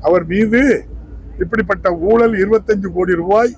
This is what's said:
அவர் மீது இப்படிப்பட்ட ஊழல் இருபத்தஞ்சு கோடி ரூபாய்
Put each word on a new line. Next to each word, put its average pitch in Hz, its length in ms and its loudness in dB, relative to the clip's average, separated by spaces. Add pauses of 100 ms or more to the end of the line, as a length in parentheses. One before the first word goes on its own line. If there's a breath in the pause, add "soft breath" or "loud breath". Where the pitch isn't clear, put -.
அவர் 170 260 2
மீது 214 260 2 (840)
இப்படிப்பட்ட 190 440 -4 (220)
ஊழல் 233 340 4
இருபத்தஞ்சு 208 540 0
கோடி 180 240 0
ரூபாய் 214 380 2